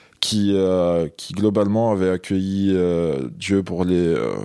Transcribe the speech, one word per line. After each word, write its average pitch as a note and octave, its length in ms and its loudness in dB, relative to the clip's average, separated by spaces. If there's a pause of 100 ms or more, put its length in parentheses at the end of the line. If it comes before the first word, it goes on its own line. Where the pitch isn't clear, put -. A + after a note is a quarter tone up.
(200)
qui, G2+ 340 0
euh, F2 640 2
qui - 160 -16
globalement G#2 600 0
avait F#2 180 0
accueilli, F#2+ 680 0
euh, E2+ 600 0
Dieu G2 240 0
pour F2 240 -4
les, F2+ 100 2
euh, D#2 360 0 (120)